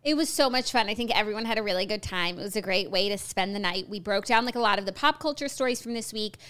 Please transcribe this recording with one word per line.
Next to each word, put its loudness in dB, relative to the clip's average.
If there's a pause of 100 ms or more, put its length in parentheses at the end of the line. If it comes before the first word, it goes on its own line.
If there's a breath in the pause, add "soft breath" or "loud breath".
It 2
was 2
so 4
much 0
fun. 2
I -2
think -2
everyone 0
had 0
a 0
really 0
good -4
time. -2
It -8
was -8
a 0
great 0
way 2
to -2
spend -2
the -4
night. -2
We -8
broke -2
down, 4
like, -4
a 0
lot 4
of -6
the -4
pop 2
culture -2
stories 0
from -6
this -6
week, -4 (120 loud breath)